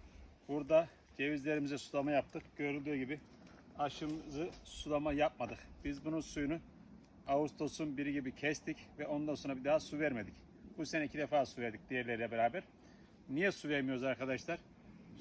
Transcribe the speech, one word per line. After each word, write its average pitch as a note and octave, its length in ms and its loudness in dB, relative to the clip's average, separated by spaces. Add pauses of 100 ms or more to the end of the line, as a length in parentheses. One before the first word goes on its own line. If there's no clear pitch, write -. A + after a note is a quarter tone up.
(480)
Burada D3+ 400 6 (300)
cevizlerimize C#3+ 600 2
sulama C#3+ 320 0
yaptık. D3 320 2 (140)
Görüldüğü D3 400 -2
gibi C3 240 -2 (580)
aşımızı D3+ 720 -2 (140)
sulama D3 480 0
yapmadık. C3+ 460 2 (260)
Biz C#3+ 200 -4
bunun D#3+ 160 0
suyunu D3 380 -2 (680)
Ağustos'un C#3+ 680 0
biri C#3+ 160 0
gibi C3 220 -2
kestik D3+ 420 -2 (220)
ve D3 80 -4
ondan D3 280 0
sonra C#3 220 -4
bir C3 80 -8
daha D3+ 160 6
su - 180 -6
vermedik. B2 360 0 (440)
Bu D3+ 80 -2
sene D3+ 180 0
iki D3 140 -4
defa C#3+ 280 4
su - 140 -8
verdik A2+ 200 -2 (100)
diğerleriyle A#2 400 0
beraber. A#2 320 4 (680)
Niye F3 240 4
su - 160 -6
vermiyoruz C3 340 2
arkadaşlar? C3 560 0 (640)